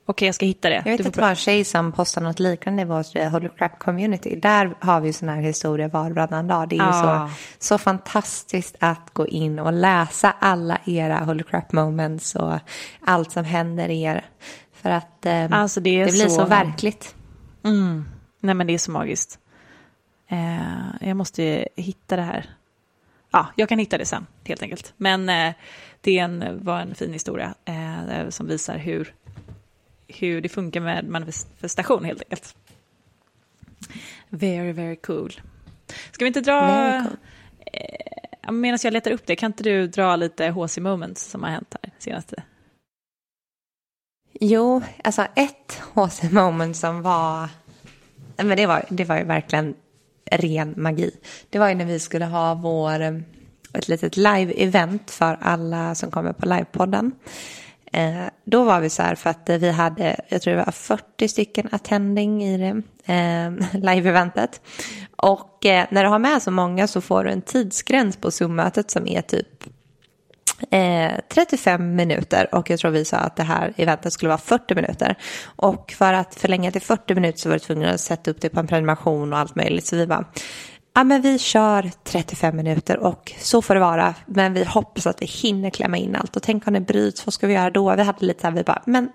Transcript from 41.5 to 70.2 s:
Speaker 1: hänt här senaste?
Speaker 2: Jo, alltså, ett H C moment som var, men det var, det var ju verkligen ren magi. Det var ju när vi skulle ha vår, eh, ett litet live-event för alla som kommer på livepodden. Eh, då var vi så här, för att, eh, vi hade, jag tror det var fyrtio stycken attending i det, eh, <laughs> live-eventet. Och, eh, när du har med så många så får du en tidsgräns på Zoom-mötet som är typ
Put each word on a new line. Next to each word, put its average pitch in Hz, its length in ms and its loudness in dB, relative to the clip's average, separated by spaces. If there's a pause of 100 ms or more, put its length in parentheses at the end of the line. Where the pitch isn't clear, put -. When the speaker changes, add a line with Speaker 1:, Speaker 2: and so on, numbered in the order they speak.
Speaker 1:
hänt - 320 -10
här - 160 -14
senaste? - 440 -12 (2000)
Speaker 2:
Jo, 233 420 4 (220)
alltså, 208 300 0
ett - 460 -2 (140)
H 196 140 4
C - 240 -4
moment 165 440 4
som 170 260 -4
var, 165 460 0 (880)
men 196 200 2
det 202 100 4
var, 165 220 2
det 180 160 -2
var 165 140 0
ju 170 60 -2
verkligen 156 500 -2 (560)
ren 156 460 0
magi. 160 340 -2 (400)
Det - 80 -2
var 208 100 6
ju 190 60 2
när 175 100 -2
vi 170 160 -2
skulle 165 240 -4
ha 165 300 0
vår, 160 460 -2
eh, 160 140 -2 (580)
ett - 160 -4
litet 165 280 -2
live-event 190 920 2
för 165 300 0
alla 165 540 -2
som 165 160 -6
kommer 170 220 -2
på - 140 -4
livepodden. 185 640 0 (800)
Eh, 165 320 -2 (200)
då 233 200 4
var 190 160 6
vi 160 100 0
så - 120 -2
här, 170 120 2
för - 160 -2
att, - 180 -4
eh, 170 80 4
vi 175 140 4
hade, 165 580 0
jag 180 140 -2
tror 175 120 2
det 170 100 2
var - 80 -2
fyrtio - 560 -2
stycken 220 440 -2
attending 208 720 0
i 190 140 0
det, 196 240 -2 (300)
eh, 170 380 0
<laughs> 180 300 -4
live-eventet. 185 800 2 (560)
Och, - 500 2
eh, 185 240 6
när 196 140 4
du 196 60 4
har 208 80 6
med 269 240 2
så - 80 -2
många 185 360 2
så 190 140 -2
får 190 240 2
du 190 60 0
en 190 120 -2
tidsgräns 240 720 0
på - 140 -2
Zoom-mötet 170 600 0
som 180 180 -2
är 175 140 0
typ - 420 -4 (1080)